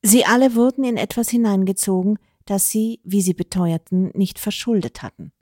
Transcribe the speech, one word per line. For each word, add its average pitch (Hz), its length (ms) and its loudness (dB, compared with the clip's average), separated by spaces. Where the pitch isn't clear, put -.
Sie 226 220 4
alle 247 300 4
wurden 254 300 2
in 240 120 -2
etwas 220 340 -4
hineingezogen, 196 880 0
das 196 260 -2
sie, 220 340 -4
wie 190 180 0
sie 175 120 2
beteuerten, 180 800 -2
nicht - 240 -2
verschuldet - 640 -4
hatten. - 400 -16